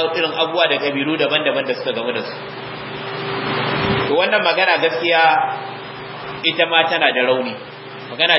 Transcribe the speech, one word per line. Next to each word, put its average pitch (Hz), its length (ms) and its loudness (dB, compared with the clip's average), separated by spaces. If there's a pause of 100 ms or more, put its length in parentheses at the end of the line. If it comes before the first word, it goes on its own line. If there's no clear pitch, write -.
(160)
irin 160 180 0
abubuwa 165 320 0
da 143 140 0
kabilu 139 360 0
daban-daban 143 520 0
da 127 60 0
suka 127 180 -4
gamu 117 200 -2
da 110 120 -4
su. - 100 -10 (1800)
To 143 80 4
wannan 202 240 4
magana 170 400 4
gaskiya 165 400 4 (1200)
ita 165 240 2
ma 165 240 4
tana 160 240 4
da 123 160 2
rauni. 123 240 0 (560)
Magana 160 280 2